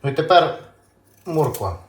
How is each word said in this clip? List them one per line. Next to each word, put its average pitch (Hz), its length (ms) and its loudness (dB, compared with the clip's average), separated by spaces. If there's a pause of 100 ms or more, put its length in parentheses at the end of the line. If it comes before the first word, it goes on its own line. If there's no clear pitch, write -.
Ну 139 80 -2
і 131 40 -8
тепер - 440 2 (680)
морква. 123 520 -2 (100)